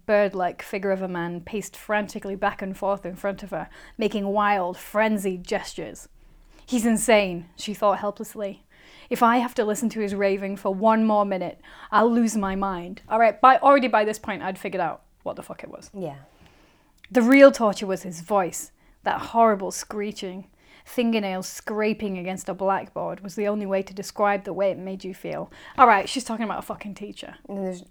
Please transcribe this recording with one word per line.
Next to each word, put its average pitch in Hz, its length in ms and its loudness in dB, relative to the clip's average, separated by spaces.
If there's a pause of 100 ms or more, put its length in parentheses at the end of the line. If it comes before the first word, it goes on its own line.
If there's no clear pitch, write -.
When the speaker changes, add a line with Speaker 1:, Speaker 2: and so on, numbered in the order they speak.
Speaker 1:
bird-like 196 560 0
figure 196 300 -4
of 190 100 -2
a 190 60 -6
man 175 320 -6
paced 196 360 -10
frantically 208 600 -6
back 202 260 -2
and 190 140 -8
forth 196 280 -4
in 175 120 -10
front 196 260 -6
of 196 80 -14
her, 165 180 -8 (300)
making 202 300 -2
wild, 202 500 0
frenzied 208 680 -2
gestures. - 640 -8 (580)
"He's 233 200 0
insane," 202 600 2 (100)
she - 180 -8
thought 202 240 0
helplessly. 208 680 -8 (440)
"If 247 120 -2
I 233 180 6
have 240 180 -2
to 233 80 0
listen 214 240 -2
to 220 120 -6
his 202 140 -4
raving 196 420 0
for 196 160 -2
one 220 320 4
more 208 200 4
minute, 185 360 -6 (300)
I'll 220 220 4
lose 226 240 2
my 196 180 0
mind." 190 540 -6
All 220 100 0
right, 220 220 4
by, 262 180 10
already 277 300 6
by 214 160 4
this 214 160 -4
point, 190 240 -8
I'd 190 120 -6
figured 190 240 -6
out 160 220 -4 (220)
what - 100 -6
the - 80 -14
fuck - 220 -16
it - 40 -16
was. - 240 -18
Speaker 2:
Yeah. 160 260 -10 (920)
Speaker 1:
The 240 120 4
real 269 280 10
torture 214 380 -2
was 185 160 -4
his 170 160 -12
voice, 180 500 -2 (320)
that - 180 -2 (120)
horrible 208 400 2
screeching. 202 720 -10 (360)
Fingernails 208 640 -2
scraping 214 720 -4
against 185 300 -8
a 185 60 -4
blackboard 185 680 -4
was 190 160 -12
the 208 100 -2
only 208 200 -2
way 190 140 0
to 190 140 -10
describe 202 480 0
the 202 100 -8
way 190 200 0
it 135 60 -6
made 190 260 -10
you 185 100 -10
feel. 165 380 -10 (260)
All 262 80 8
right, 202 220 4
she's - 160 -6
talking 226 200 -6
about 196 140 -6
a - 40 -10
fucking 202 320 -12
teacher. - 420 -16 (120)
Speaker 2:
And 202 100 -10
there's, 185 320 -8